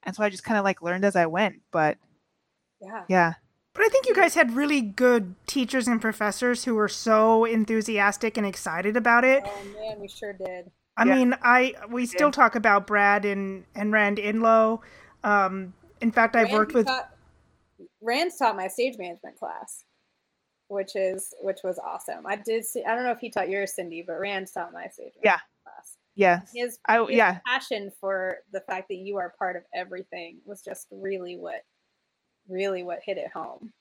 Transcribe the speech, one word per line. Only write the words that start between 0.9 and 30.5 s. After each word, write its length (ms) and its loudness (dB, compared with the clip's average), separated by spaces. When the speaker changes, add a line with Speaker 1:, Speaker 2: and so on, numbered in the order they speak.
Speaker 1:
as 100 2
I 120 4
went. 340 -2
But 260 0
Speaker 2:
Yeah. 260 -14
Speaker 1:
yeah. 260 4
Speaker 3:
But 100 2
I 60 6
think 180 2
you 80 4
guys 180 4
had 220 2
really 260 2
good 540 2
teachers 420 -2
and 140 0
professors 600 -2
who 120 0
were 120 2
so 580 4
enthusiastic 920 0
and 100 -2
excited 500 -4
about 260 4
it. 220 4
Speaker 2:
Oh, 200 -10
man, 340 -12
we 80 -14
sure 260 -12
did. 380 -12
Speaker 3:
I 80 4
Speaker 1:
Yeah. 100 6
Speaker 3:
mean, 280 4
I, 320 4
we 180 -4
still 220 2
Speaker 1:
Yeah. 20 -2
Speaker 3:
talk 240 4
about 320 4
Brad 380 4
and, 400 -6
and 160 -2
Rand 260 2
Inlow. 640 4
Um, 500 0
in 100 2
fact, 240 4
I've 120 4
Speaker 2:
Rand 60 -2
Speaker 3:
worked 200 2
with 140 2
Speaker 2:
taught, 220 -4
Rand 360 0
taught 180 2
my 120 -6
stage 300 -4
management 400 -14
class, 460 -12
which 260 -6
is, 460 -4
which 220 -4
was 160 -4
awesome. 460 -10
I 100 -4
did 300 -4
see, 180 -8
I 120 -2
don't 80 -4
know 80 -2
if 80 -4
he 100 -10
taught 200 -4
yours, 260 -4
Cindy, 300 -10
but 140 -8
Rand 320 -6
taught 220 -10
my 140 -14
stage 260 -18
Speaker 1:
Yeah. 140 2
Speaker 2:
management 260 -16
class. 340 -20
Speaker 1:
Yes. 380 2
Speaker 2:
His, 340 -8
Speaker 1:
I, 180 4
Speaker 2:
his 60 -8
Speaker 1:
yeah. 340 2
Speaker 2:
passion 460 -4
for 380 -4
the 100 -8
fact 280 -8
that 60 -6
you 220 -8
are 200 -8
part 180 -4
of 80 -12
everything 720 -12
was 180 -18